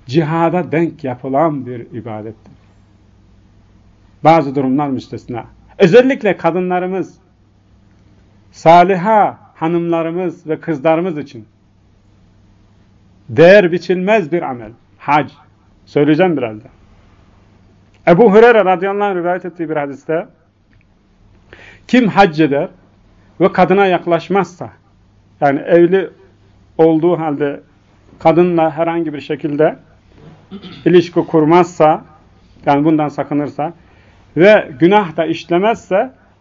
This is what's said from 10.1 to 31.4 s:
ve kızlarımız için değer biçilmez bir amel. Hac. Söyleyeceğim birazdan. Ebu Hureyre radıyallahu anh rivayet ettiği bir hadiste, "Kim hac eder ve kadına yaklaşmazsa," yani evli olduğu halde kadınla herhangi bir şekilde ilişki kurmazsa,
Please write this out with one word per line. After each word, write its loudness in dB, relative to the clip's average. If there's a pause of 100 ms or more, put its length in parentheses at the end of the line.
ve -6
kızlarımız -2
için -16 (1800)
değer 6
biçilmez -2
bir -2
amel. -12 (280)
Hac. -2 (560)
Söyleyeceğim 0
birazdan. -8 (1400)
Ebu 4
Hureyre 6
radıyallahu -2
anh -4
rivayet -4
ettiği -10
bir -6
hadiste, -6 (1600)
"Kim 2
hac 2
eder 0 (720)
ve 2
kadına 2
yaklaşmazsa," -4 (680)
yani 0
evli 2 (680)
olduğu 2
halde -6 (580)
kadınla 2
herhangi -6
bir -12
şekilde -4 (1080)
ilişki 0
kurmazsa, 2 (600)